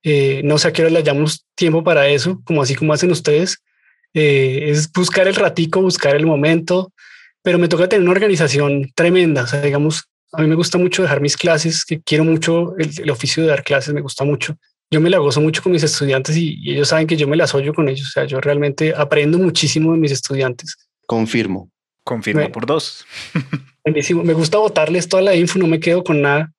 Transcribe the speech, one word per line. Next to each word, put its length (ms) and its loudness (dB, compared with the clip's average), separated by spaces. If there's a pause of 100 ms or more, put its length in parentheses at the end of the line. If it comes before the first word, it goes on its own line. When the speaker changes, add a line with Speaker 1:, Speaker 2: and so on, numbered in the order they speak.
Speaker 1:
Eh, 400 0
no 140 2
sé 100 2
a 60 0
qué 80 0
hora 100 4
le 80 4
hallamos 460 0 (100)
tiempo 280 2
para 240 4
eso, 380 0
como 160 0
así 140 -2
como 180 0
hacen 180 0
ustedes. 480 0 (540)
Eh, 560 2
es 220 0
buscar 360 2
el 80 0
ratico, 460 0
buscar 340 2
el 100 2
momento, 680 0 (500)
pero 160 0
me 100 2
toca 220 2
tener 140 4
una 80 4
organización 840 0
tremenda. 480 2
O 40 -4
sea, 140 -4
digamos, 420 0 (300)
a 80 -4
mí 60 2
me 80 2
gusta 220 0
mucho 240 0
dejar 200 0
mis 160 -2
clases, 480 0
que 160 -6
quiero 220 0
mucho 540 0
el, 220 -4
el 100 -6
oficio 340 -2
de 60 2
dar 140 0
clases, 300 -2
me 80 -4
gusta 220 -8
mucho. 340 -4 (340)
Yo 100 2
me 80 2
la 80 4
gozo 240 2
mucho 220 0
con 80 0
mis 120 2
estudiantes 540 -2
y, 240 -2
y 120 -6
ellos 160 0
saben 180 2
que 100 0
yo 100 0
me 80 0
las 200 0
oyo 180 -2
con 160 0
ellos. 180 -6
O 40 -14
sea, 140 -2
yo 160 -6
realmente 540 -2
aprendo 440 0
muchísimo 540 0
de 60 2
mis 120 0
estudiantes. 680 -6 (300)
Speaker 2:
Confirmo. 640 -2 (320)
Speaker 3:
Confirmo 380 -4
Speaker 1:
Me 80 -2
Speaker 3:
por 160 -8
dos. 400 -4 (280)
<laughs> 520 -8
Speaker 1:
Buenísimo. 380 -2
Me 100 2
gusta 240 0
botarles 500 0
toda 160 2
la 120 4
info, 240 0
no 80 2
me 120 0
quedo 240 0
con 180 0
nada. 380 0